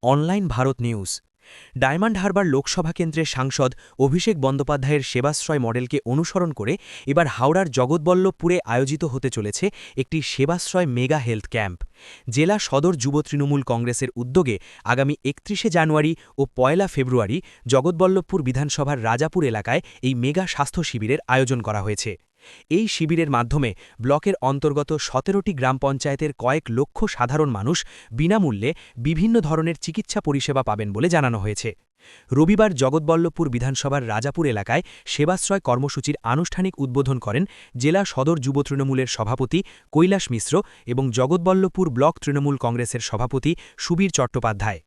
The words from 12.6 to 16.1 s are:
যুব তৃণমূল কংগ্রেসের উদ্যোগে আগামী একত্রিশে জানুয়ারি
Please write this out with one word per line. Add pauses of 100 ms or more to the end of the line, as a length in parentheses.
যুব
তৃণমূল
কংগ্রেসের
উদ্যোগে (240)
আগামী
একত্রিশে
জানুয়ারি (220)